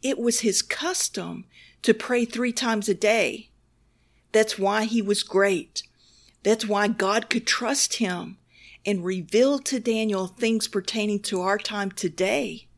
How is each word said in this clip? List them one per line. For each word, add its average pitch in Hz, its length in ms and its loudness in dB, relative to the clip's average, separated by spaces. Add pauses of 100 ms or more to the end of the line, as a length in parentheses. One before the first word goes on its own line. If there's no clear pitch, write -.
It 269 160 0
was 233 220 0
his 208 220 0
custom 185 840 -4 (360)
to 233 100 4
pray 240 320 0
three 233 280 -4
times 226 360 -2
a 202 60 2
day. 208 560 0 (800)
That's 220 260 4
why 202 260 2
he 226 180 2
was 202 200 0
great. 190 600 0 (600)
That's 220 240 2
why 208 220 2
God 214 400 0
could - 180 -2
trust - 500 0
him 180 420 -4 (480)
and 196 180 0
reveal 208 540 2
to 269 200 -4
Daniel 220 480 0
things 226 420 0
pertaining 208 520 -2
to 190 220 -4
our 196 160 0
time 202 320 -6
today. 196 880 -2